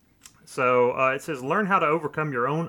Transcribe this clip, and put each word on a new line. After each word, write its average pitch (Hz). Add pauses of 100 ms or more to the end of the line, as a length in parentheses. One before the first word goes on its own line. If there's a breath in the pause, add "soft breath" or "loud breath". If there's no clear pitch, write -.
(440)
So, 123
uh, 131
it 139
says, 135
"Learn 175
how 185
to 165
overcome 151
your 123
own 156